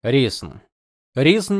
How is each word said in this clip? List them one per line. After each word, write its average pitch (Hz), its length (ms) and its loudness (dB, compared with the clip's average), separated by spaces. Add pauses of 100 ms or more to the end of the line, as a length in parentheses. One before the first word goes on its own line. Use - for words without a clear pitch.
Рисн. 117 560 -2 (560)
Рисн 190 460 2